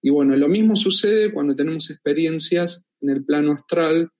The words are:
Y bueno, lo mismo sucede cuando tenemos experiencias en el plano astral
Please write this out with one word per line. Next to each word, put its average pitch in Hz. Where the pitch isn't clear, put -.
Y 135
bueno, 139
lo 143
mismo 214
sucede 214
cuando 143
tenemos 151
experiencias 160
en 143
el 135
plano 147
astral 165